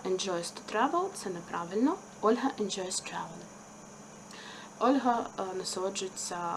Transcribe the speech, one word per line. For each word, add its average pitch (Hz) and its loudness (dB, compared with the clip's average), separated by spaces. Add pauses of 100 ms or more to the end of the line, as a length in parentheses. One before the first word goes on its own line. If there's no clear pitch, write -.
enjoys 185 0
to - -10
travel — 311 4
це - -4
неправильно. 180 2 (260)
Ольга 247 6 (100)
enjoys 190 0
traveling. 170 -6 (1300)
Ольга, 247 6 (140)
е, 196 2 (120)
насолоджується 185 -2 (200)